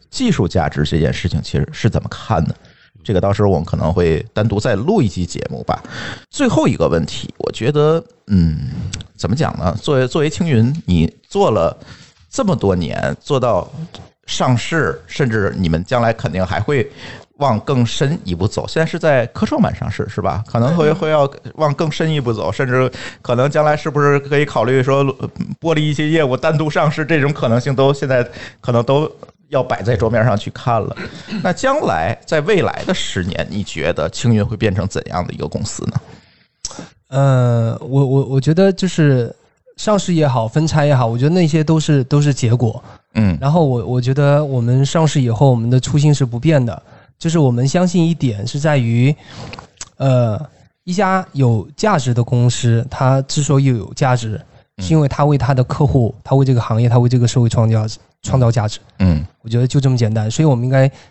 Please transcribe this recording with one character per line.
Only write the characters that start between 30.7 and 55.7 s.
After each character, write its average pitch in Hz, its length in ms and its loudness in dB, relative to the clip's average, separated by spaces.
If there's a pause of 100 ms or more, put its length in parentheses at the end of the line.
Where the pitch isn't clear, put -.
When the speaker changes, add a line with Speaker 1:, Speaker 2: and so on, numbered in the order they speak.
Speaker 1:
了。 92 140 -8 (460)
那 175 120 -2
将 269 320 -2
来， 87 400 -2
在 160 160 -2
未 170 220 2
来 - 220 -2
的 185 80 0
十 - 300 -4
年， 87 260 -4
你 101 140 -4
觉 76 300 -4
得 - 160 -2
青 - 240 0
云 104 120 2
会 107 120 -6
变 101 180 0
成 85 120 -2
怎 - 200 -6
样 90 180 -4
的 - 80 -10
一 - 40 -14
个 - 100 -6
公 - 160 -6
司 - 220 -8
呢？ - 160 -2 (1040)
Speaker 3:
呃， 123 720 2
我， 139 260 2
我， 135 200 2
我 135 160 0
觉 147 120 2
得 190 160 4
就 190 160 -2
是 143 480 2 (440)
上 208 200 0
市 185 160 -2
也 156 140 2
好， 123 180 0
分 156 220 0
拆 147 180 2
也 147 80 4
好， 127 140 2
我 117 100 -2
觉 123 60 -2
得 147 60 4
那 175 180 2
些 156 160 2
都 160 160 2
是， 147 240 2
都 147 180 2
是 147 120 2
结 117 200 0
果。 117 300 0 (300)
Speaker 1:
嗯。 95 260 2
Speaker 3:
然 135 100 0
后 165 160 4
我， 123 200 0
我 123 160 0
觉 127 120 0
得 143 300 4
我 135 160 -2
们 123 260 2
上 160 220 2
市 143 140 0
以 123 80 2
后， 135 200 4
我 123 60 4
们 117 140 0
的 127 100 4
初 - 180 0
心 147 160 4
是 139 120 0
不 120 120 -4
变 143 260 2
的， 110 200 -6 (340)
就 170 120 -4
是 165 100 2
我 139 100 4
们 120 160 2
相 180 220 2
信 175 180 2
一 170 80 2
点 113 320 -4
是 139 140 -6
在 147 180 2
于， 120 380 2 (800)
呃， 123 420 2 (460)
一 180 100 -6
家 185 380 0
有 117 340 2 (120)
价 214 200 2
值 123 160 0
的 120 80 0
公 123 280 2
司， 117 420 0
它 135 300 2
之 147 200 -4
所 139 200 2
以 139 40 2
有 123 280 0
价 127 200 0
值， 113 220 -2 (400)
Speaker 1:
嗯。 98 80 -10
Speaker 3:
是 113 100 0
因 160 60 6
为 147 80 2
它 147 160 -2
为 147 140 4
它 127 160 0
的 127 100 4
客 139 240 0